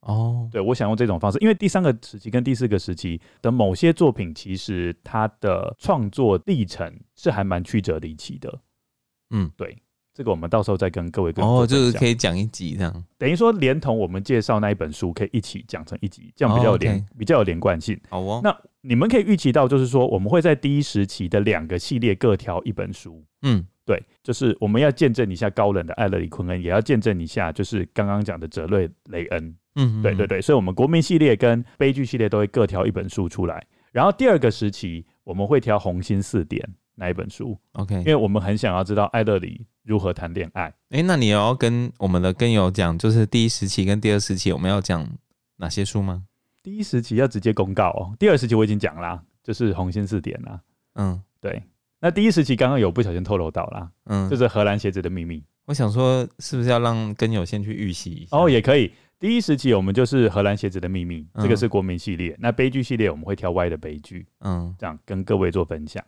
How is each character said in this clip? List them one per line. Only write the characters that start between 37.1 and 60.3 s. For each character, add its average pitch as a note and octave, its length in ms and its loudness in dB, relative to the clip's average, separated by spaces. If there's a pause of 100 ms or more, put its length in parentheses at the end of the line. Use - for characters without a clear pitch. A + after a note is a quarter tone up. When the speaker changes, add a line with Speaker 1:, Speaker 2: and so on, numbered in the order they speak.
Speaker 2:
本 F2+ 180 -6
书。 A2 260 -10 (140)
Speaker 1:
OK。 G2+ 240 -6
Speaker 2:
因 F#2 100 -2
为 D3+ 100 4
我 A2+ 120 2
们 G#2 120 2
很 G2 160 -2
想 G#2 200 0
要 F#2+ 80 0
知 G2 100 -4
道 G2+ 120 2
艾 A2+ 180 0
勒 G#2 160 2
里 F2+ 260 -10 (180)
如 G#2+ 140 0
何 F2+ 160 0
谈 E2+ 220 -8
恋 F2 180 -6
爱。 E2+ 180 -6 (200)
Speaker 1:
诶， C3+ 100 0
那 F3+ 140 2
你 A#2+ 140 4
有 G#2 80 4
要 A2 180 2
跟 A#2+ 420 0
我 G2 100 -2
们 F2+ 140 2
的 F#2 100 2
跟 A#2+ 200 2
友 G2 180 4
讲， F2+ 260 0
就 G#2+ 140 2
是 A2 160 6
第 A2+ 180 2
一 A2 60 2
时 - 180 -4
期 G2 180 0
跟 G2+ 140 2
第 G#2 120 2
二 G#2 80 4
时 G2 160 -2
期 F2+ 180 0
我 D2+ 60 -2
们 F2+ 100 0
要 G2+ 100 2
讲 F2 240 -4 (540)
哪 E2+ 100 -8
些 G2 160 -4
书 G#2 160 -2
吗？ F#2 260 -6 (360)
Speaker 2:
第 G3 160 -12
一 G#3+ 60 -4
时 B2+ 180 0
期 A2+ 140 -4
要 C3 120 4
直 A2+ 120 -2
接 A2 120 2
公 F#2+ 220 -2
告 F#2 160 2
哦， F#2 300 -6
第 G#3 100 6
二 D#3 80 6
时 B2+ 100 0
期 A2+ 60 2
我 A2 100 4
已 G#2+ 40 2
经 G#2 100 0
讲 D#2+ 240 -4
啦， F2 180 -8 (240)
就 - 80 -10
是 G#2+ 220 -2
《红 F#2 180 -4
心 G#2 140 -4
四 F#2+ 160 -4
点》 - 220 -8
啦。 - 180 -14 (320)
Speaker 1:
嗯。 F#2 260 -4 (220)
Speaker 2:
对， - 220 -8 (380)
那 F3 100 2
第 G3+ 120 2
一 A3 60 6
时 E3 140 4
期 B2+ 120 2
刚 B2+ 140 2
刚 C#3 100 2
有 F#2+ 120 4
不 A#2+ 100 0
小 E2+ 120 0
心 F2+ 100 -4
透 G2+ 140 -2
露 E2 120 -2
到 F2 180 -6
啦， F2 220 -12 (160)
Speaker 1:
嗯。 G2 240 -2
Speaker 2:
就 C#3 60 0
是 B2 120 4
荷 G#2 180 2
兰 G2+ 120 2
鞋 G2+ 140 -2
子 F#2+ 100 -6
的 F2 80 -6
秘 F2 140 -8
密。 E2 180 -10 (240)
Speaker 1:
我 C#3+ 80 -6
想 B2+ 180 0
说， B2+ 360 2 (120)
是 - 180 -8
不 A#2+ 60 0
是 B2 60 0
要 A#2+ 100 4
让 A2+ 360 0
跟 A2+ 160 0
友 G2 140 0
先 G#2 180 -6
去 G#2 80 -6
预 G2+ 220 -4
习 E2+ 180 -10
一 D#2+ 140 -14
下？ C#3+ 120 0
Speaker 2:
哦， E3+ 120 6
也 A#2+ 120 6
可 C3+ 160 4
以。 A2+ 140 2 (280)
第 A3 160 0
一 A#3+ 60 2
时 D#3 160 2
期 B2+ 160 2
我 G2 80 4
们 G2 120 0
就 B2 120 4
是 A#2 240 4
荷 G2+ 140 0